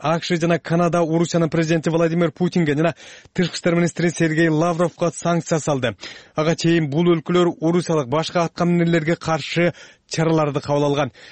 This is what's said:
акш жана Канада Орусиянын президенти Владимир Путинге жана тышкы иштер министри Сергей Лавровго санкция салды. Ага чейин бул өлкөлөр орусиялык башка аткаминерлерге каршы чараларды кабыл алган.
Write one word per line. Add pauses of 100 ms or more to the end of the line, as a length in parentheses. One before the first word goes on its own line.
акш
жана
Канада
Орусиянын
президенти
Владимир
Путинге
жана (360)
тышкы
иштер
министри
Сергей
Лавровго
санкция
салды. (380)
Ага
чейин
бул
өлкөлөр
орусиялык
башка
аткаминерлерге
каршы (340)
чараларды
кабыл
алган. (200)